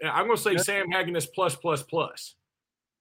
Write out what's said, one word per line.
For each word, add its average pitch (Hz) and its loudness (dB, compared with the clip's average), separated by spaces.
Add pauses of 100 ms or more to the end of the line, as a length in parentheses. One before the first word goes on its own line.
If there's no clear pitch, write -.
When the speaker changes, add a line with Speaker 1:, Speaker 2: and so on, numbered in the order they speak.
Speaker 1:
uh, 156 0
I'm 170 2
gonna 233 4
say 202 2
Speaker 2:
Yeah. 175 4
Speaker 1:
Sam 190 0
Hagginess 175 0
plus, 180 0
plus, 151 -2
plus. - -6 (680)